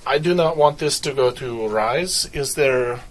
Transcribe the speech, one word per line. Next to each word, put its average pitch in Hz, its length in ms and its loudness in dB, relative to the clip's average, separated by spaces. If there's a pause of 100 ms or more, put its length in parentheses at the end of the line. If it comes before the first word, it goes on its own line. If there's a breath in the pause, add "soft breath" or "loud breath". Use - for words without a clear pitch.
I 139 140 0
do 175 160 0
not 165 220 2
want 147 220 4
this 147 220 -2
to 143 120 -4
go 127 180 4
to 120 360 -6
Rise. 117 680 -2
Is 139 220 -4
there 127 440 2 (120)